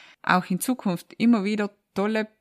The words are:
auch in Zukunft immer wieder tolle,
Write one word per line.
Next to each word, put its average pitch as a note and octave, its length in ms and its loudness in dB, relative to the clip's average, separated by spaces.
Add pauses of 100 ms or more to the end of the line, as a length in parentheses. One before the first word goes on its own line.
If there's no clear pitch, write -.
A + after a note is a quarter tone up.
(220)
auch F3+ 260 2
in F3+ 120 -2
Zukunft G#3+ 540 -4
immer A#3 280 4
wieder G#3 280 -2 (240)
tolle, A3 340 -2 (120)